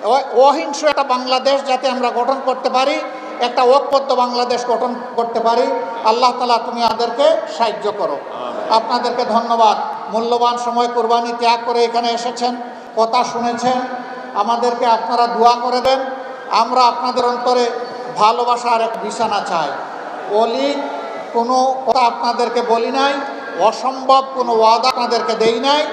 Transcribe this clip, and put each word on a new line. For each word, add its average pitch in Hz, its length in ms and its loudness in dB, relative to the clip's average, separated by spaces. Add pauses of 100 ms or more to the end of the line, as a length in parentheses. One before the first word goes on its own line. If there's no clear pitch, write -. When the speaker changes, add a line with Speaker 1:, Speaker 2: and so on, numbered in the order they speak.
Speaker 1:
অ-, 247 360 2
অহিংস 294 440 2
একটা 285 200 2
বাংলাদেশ 254 600 0
যাতে 262 240 0
আমরা 247 220 0
গঠন 240 340 0
করতে 254 260 -2
পারি, 277 300 0 (400)
একটা 240 220 0
ঐক্যবদ্ধ 269 500 4
বাংলাদেশ 240 540 0
গঠন 240 280 0 (220)
করতে 233 240 -2
পারি। 233 260 2 (380)
আল্লাহ 240 280 4
তাআলা, 247 260 0
তুমি 240 260 -4
আমাদেরকে 240 520 2 (220)
সাহায্য 214 340 -2
করো। 170 200 -2
Speaker 2:
আমিন। 120 600 -6
Speaker 1:
আপনাদেরকে 240 520 0
ধন্যবাদ, 226 520 2 (360)
মূল্যবান 233 460 0
সময় 240 360 0
কোরবানি 233 440 0
ত্যাগ 233 280 2
করে 240 180 2
এখানে 233 240 -2
এসেছেন, 240 480 -4 (400)
কথা 226 360 2
শুনেছেন। 240 480 -2 (540)
আমাদেরকে 240 520 0
আপনারা 233 400 2
দোয়া 233 360 4
করে 254 180 0
দেন। 262 200 2 (500)
আমরা 240 320 2
আপনাদের 240 420 2
অন্তরে 247 460 0 (460)
ভালোবাসার 240 640 2
এক 226 100 0 (120)
বিছানা 208 460 -2
চাই। 160 200 -2 (680)
অলি 254 380 2 (580)
কোনো 254 540 0
কথা 254 140 2
আপনাদেরকে 240 640 0
বলি 233 280 0
নাই, 269 220 0 (480)
অসম্ভব 262 640 2 (100)
কোনো 240 180 0
ওয়াদা 226 360 4
আপনাদেরকে 233 460 0
দেই 226 260 2
নাই। 294 320 2